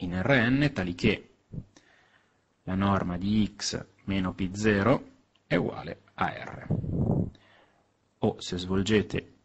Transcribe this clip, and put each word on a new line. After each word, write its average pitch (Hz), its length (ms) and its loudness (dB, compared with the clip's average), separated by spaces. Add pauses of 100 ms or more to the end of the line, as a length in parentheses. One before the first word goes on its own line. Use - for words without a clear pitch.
in 90 200 -4
R 123 300 4
N, 139 220 2
tali 90 220 -2
che 104 280 2 (1400)
la 90 120 -6
norma 95 420 2
di 101 400 2
x - 280 -6 (200)
meno 95 280 -2
P 92 200 -4
zero 104 640 2 (300)
è - 100 0
uguale - 460 -4 (120)
a 87 140 0
R. - 380 -12 (1500)
O - 220 0
se - 180 -6
svolgete 95 760 0 (100)